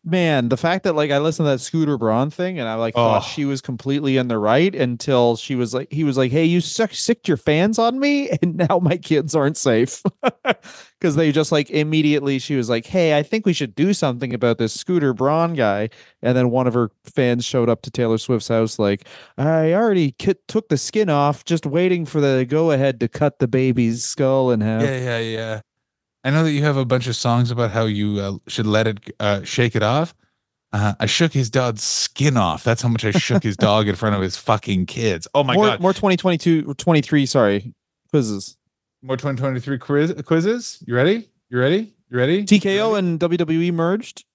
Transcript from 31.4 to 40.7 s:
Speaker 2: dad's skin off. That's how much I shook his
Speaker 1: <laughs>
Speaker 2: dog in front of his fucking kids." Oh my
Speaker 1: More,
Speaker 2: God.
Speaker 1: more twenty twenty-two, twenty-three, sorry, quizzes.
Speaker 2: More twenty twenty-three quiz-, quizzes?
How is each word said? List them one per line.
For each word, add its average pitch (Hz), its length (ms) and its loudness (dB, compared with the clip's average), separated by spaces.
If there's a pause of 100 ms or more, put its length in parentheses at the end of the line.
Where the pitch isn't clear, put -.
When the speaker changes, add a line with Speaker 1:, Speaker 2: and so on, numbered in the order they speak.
Speaker 2:
dad's 123 320 -2
skin - 520 -2
off. 87 280 0
That's 117 180 0
how 120 80 0
much 113 160 -2
I 104 60 0
shook - 320 0
his 101 140 -2
Speaker 1:
<laughs> - 0 -
Speaker 2:
dog 107 300 2
in 101 80 0
front 104 200 0
of 98 80 -2
his 92 140 -4
fucking 101 500 0
kids." 104 480 -4
Oh 143 80 4
my 131 100 0
Speaker 1:
More, 208 140 4
Speaker 2:
God. 120 140 0
Speaker 1:
more 185 120 2
twenty 190 240 0
twenty-two, 165 580 0
twenty-three, 147 520 2
sorry, 104 480 2 (340)
quizzes. 110 480 -2 (460)
Speaker 2:
More 131 140 -4
twenty 135 200 -6
twenty-three 131 400 -4
quiz-, 147 480 0
quizzes? 190 600 -2